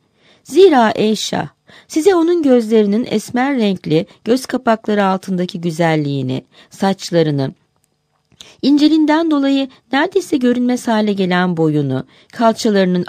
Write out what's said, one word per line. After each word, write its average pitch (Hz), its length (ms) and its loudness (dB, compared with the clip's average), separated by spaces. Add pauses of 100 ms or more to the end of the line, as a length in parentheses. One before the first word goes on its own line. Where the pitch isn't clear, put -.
(440)
"Zira 277 460 4
ey 214 260 -2
Şah, - 320 -6 (400)
size 330 260 2
onun 339 280 0
gözlerinin 226 680 2
esmer 247 460 -4
renkli, 185 500 -2 (180)
göz 254 220 -2
kapakları 220 580 -2
altındaki 185 560 -4
güzelliğini, 151 840 -2 (260)
saçlarını, 160 840 -2 (1080)
inceliğinden 302 680 2
dolayı 277 380 0 (240)
neredeyse 339 440 -2
görünmez 247 520 -2
hale 214 240 0
gelen 180 440 0
boyunu, 147 480 0 (280)
kalçalarının 196 760 0